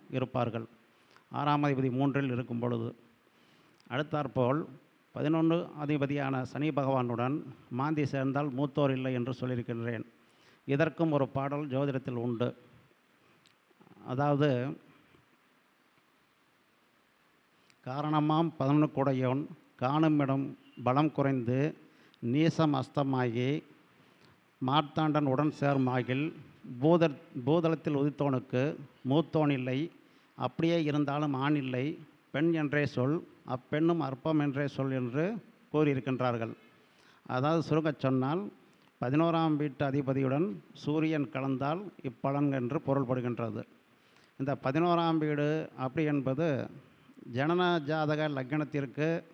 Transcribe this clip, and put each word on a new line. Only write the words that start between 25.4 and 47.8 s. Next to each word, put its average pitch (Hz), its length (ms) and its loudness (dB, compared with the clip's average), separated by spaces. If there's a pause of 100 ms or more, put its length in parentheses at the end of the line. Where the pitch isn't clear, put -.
சேர்மாகில் 135 720 2 (480)
பூதல்-, 160 400 4 (260)
பூதளத்தில் 160 500 2
உதித்தோனுக்கு 139 800 0 (260)
மூத்தோன் 151 480 2
இல்லை, 131 400 -2 (460)
அப்படியே 165 480 0
இருந்தாலும் 147 500 0
ஆண் 139 200 0
இல்லை, 135 440 -2 (320)
பெண் 160 220 2
என்றே 147 340 0
சொல், 139 400 -2 (200)
அப்பெண்ணும் 156 540 0
அற்பம் 143 400 0
என்றே 143 260 0
சொல்" 135 240 -2
என்று 135 460 -2 (360)
கூறியிருக்கின்றார்கள். 127 800 0 (760)
அதாவது, 147 420 0
சுருங்கச் 156 320 0
சொன்னால், 135 520 0 (480)
பதினோராம் 160 560 2
வீட்டு 143 340 -2
அதிபதியுடன் 135 640 0 (160)
சூரியன் 156 580 -2
கலந்தால் 135 600 -4 (100)
இப்பலன் 139 500 -2
என்று 123 340 -2
பொருள்படுகின்றது. 120 760 -2 (760)
இந்த 135 240 -2
பதினோராம் 165 560 2
வீடு 151 580 -2
அப்படி 139 300 -2
என்பது 135 640 -2 (600)
ஜனன 170 480 2